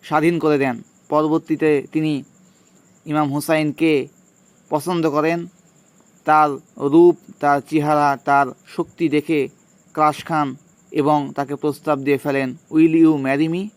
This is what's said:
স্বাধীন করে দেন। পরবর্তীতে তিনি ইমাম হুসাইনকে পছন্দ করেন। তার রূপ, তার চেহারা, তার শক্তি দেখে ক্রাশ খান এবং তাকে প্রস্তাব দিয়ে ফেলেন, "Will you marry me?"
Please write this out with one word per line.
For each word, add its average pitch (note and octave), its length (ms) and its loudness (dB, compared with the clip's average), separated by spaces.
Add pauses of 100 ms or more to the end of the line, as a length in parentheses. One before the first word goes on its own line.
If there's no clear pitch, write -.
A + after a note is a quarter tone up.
স্বাধীন D#3+ 360 0
করে D3+ 180 2
দেন। C3 240 -2 (280)
পরবর্তীতে D#3 800 0
তিনি D#3 320 -4 (800)
ইমাম D3+ 280 -2
হুসাইনকে D3+ 720 0 (640)
পছন্দ D#3+ 400 -2
করেন। E3 380 -2 (760)
তার D3+ 240 4 (280)
রূপ, D#3+ 380 6 (240)
তার C#3+ 300 0
চেহারা, D3 560 0
তার C#3+ 220 2 (200)
শক্তি E3 420 -6
দেখে D3 400 -2 (440)
ক্রাশ D3+ 320 0
খান D3 300 -4 (360)
এবং D3 440 0
তাকে C#3+ 200 -6
প্রস্তাব D3 440 -4
দিয়ে C#3 180 0
ফেলেন, C3+ 380 -4 (160)
"Will D#3+ 240 4
you D#3+ 220 6
marry C#3 360 -2
me?" F#3+ 240 -6